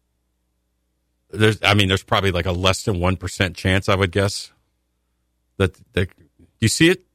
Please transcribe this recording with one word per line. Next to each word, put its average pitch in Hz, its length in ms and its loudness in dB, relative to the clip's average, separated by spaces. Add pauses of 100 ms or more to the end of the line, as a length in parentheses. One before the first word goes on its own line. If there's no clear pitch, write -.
(1300)
There's, 110 320 2
I 98 140 4
mean, 101 140 4
there's 95 140 0
probably, 98 280 0
like, 87 160 -2
a 92 40 -2
less 90 320 0
than 95 160 -2
one 90 180 0
percent 92 380 -6
chance, 95 320 -2
I 101 80 2
would 92 160 -2
guess. 101 400 -4 (1040)
That, 95 180 -2 (180)
that, 92 160 -2 (500)
you 113 100 0
see 165 200 2
it? 185 140 -2 (120)